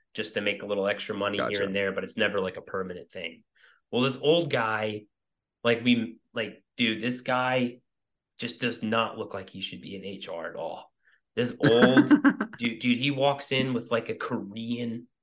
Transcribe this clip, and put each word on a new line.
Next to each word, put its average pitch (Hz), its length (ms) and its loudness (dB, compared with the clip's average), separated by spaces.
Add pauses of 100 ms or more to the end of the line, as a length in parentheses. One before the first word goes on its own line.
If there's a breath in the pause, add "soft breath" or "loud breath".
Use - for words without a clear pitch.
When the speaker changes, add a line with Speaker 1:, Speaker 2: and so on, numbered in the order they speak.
(140)
Speaker 1:
just 107 200 -6
to 104 60 -2
make 101 220 -2
a 104 40 -10
little 101 200 0
extra 101 280 -4
money 101 240 -2
here 117 100 0
Speaker 2:
Gotcha. 101 160 -2
Speaker 1:
and 95 100 -4
there, 98 180 0
but 95 120 -4
it's - 120 -12
never, 101 240 0
like, 92 160 -4
a 95 60 -12
permanent 92 480 -8
thing. 85 320 -12 (480 soft breath)
Well, 120 120 0
this 127 180 0
old 160 300 2
guy, 110 520 -2 (600)
like, 117 220 2
we, 120 320 2 (160)
like, 107 300 -8 (140)
dude, 110 260 0
this 123 180 -4
guy 127 580 0 (600)
just - 220 -8
does 117 220 -4
not 113 360 0
look 104 160 -10
like 95 160 -10
he 95 100 -12
should - 200 -8
be - 160 -12
in 92 80 -12
H 98 240 -10
R 85 220 -6
at - 60 -12
all. - 340 -8 (460)
This 123 240 2
old 131 480 8
Speaker 2:
<laughs> - 500 4
Speaker 1:
dude, 113 220 -2
dude, 120 180 2
he 139 120 0
walks 139 400 0
in 131 240 0
with, 113 160 -4
like, 113 180 0
a 110 60 -2
Korean 117 920 -6 (160)